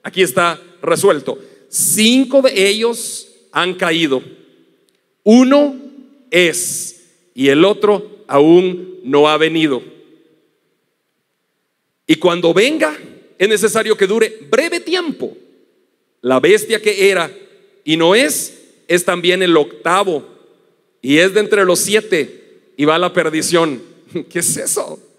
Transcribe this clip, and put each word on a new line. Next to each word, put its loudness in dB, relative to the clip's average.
Aquí -4
está -2
resuelto. 0
Cinco 2
de 2
ellos -4
han -4
caído. -2
Uno 4
es, -2
y 0
el 4
otro 0
aún 2
no 2
ha 0
venido. -2
Y 2
cuando 0
venga, 0
es 0
necesario -2
que 0
dure -2
breve -2
tiempo. -8
La 0
bestia 2
que 0
era -2
y -2
no 2
es, -2
es 0
también -2
el 2
octavo, -2
y 2
es 2
de 2
entre 0
los 0
siete, -4
y -2
va 2
a 0
la -2
perdición. -2
<laughs> -12
¿Qué -8
es -4
eso? -8